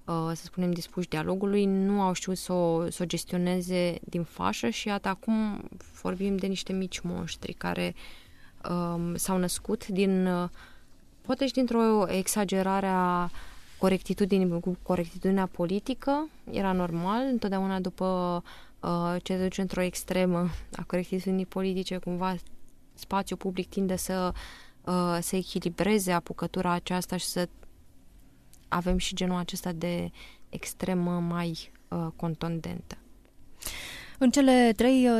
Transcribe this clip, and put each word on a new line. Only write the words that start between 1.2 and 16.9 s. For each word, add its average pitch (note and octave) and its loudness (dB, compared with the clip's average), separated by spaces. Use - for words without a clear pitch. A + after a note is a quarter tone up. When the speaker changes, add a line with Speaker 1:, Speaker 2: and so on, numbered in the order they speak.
Speaker 1:
nu G3 4
au F#3 4
știut F#3 -4
să - -4
o, E3+ 2
să E3+ -4
o - -2
gestioneze F3+ 0
din E3+ -4
fașă G3+ -2
și - -4
iată, G3+ -2
acum G#3+ 0
vorbim F#3+ 0
de F#3+ 0
niște F#3+ -2
mici F#3+ -4
monștri F3 -6
care, F3 -2
um, E3+ -2
s-au F#3 0
născut F#3 -2
din, F#3+ 4
uh, F3 0
poate C4 0
și B3 -4
dintr-o A3+ 4
exagerare F#3+ 2
a F3+ 2
corectitudinii, F#3 2
cu F3+ -2
corectitudinea F#3 0
politică. A#3+ -2
Era G3 2
normal, F3+ 0